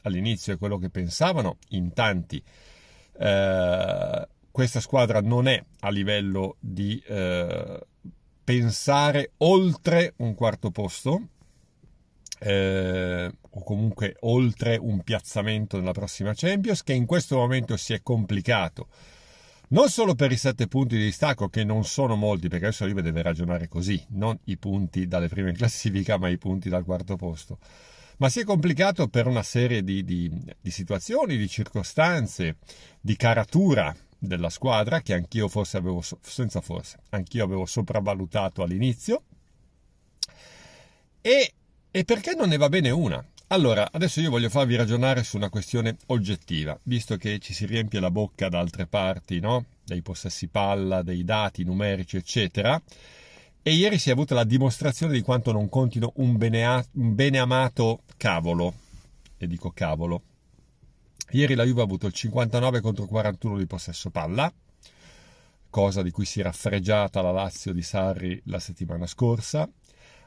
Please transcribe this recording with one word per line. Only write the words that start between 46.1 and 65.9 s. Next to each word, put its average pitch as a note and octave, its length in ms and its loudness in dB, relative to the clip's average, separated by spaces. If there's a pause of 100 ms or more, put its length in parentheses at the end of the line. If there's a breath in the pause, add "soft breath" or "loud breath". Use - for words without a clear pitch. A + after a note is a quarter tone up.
visto A#2 340 -2
che G#2 220 -4
ci - 140 -12
si G#2+ 120 -6
riempie A2 340 -2
la F#2 120 0
bocca G2 380 -2
da F2 100 -2
altre F2 260 -4
parti, F#2 540 -2
no? A#2 260 -2 (180)
Dai F2 200 -6
possessi - 440 -8
palla, G2 540 0
dei F2+ 220 -4
dati G#2 400 -2
numerici, F#2+ 540 -2
eccetera. G#2+ 640 0 (840 loud breath)
E D#3 100 4
ieri F#3 260 4
si - 100 0
è - 20 6
avuta C3+ 220 2
la A#2+ 100 4
dimostrazione C3 680 2
di B2 80 2
quanto B2 300 0
non G#2 180 0
contino A#2+ 460 0
un B2+ 200 2
benea-, A#2 480 2 (100)
un A#2 200 2
beneamato B2+ 880 2 (160)
cavolo, E2+ 560 0 (640 loud breath)
e - 80 -8
dico E2+ 240 -6
cavolo. E2+ 540 -2 (1080)
Ieri C3+ 200 4
la A#2+ 100 4
Juve B2 180 2
ha - 20 4
avuto F#2+ 240 -2
il F2+ 60 -4
cinquantanove A#2+ 680 0
contro G#2+ 240 -2
quarantuno G#2 540 -2
di F#2 80 -2
possesso F2 420 -8
palla, F2 420 -2 (1160 soft breath)
cosa G2 320 2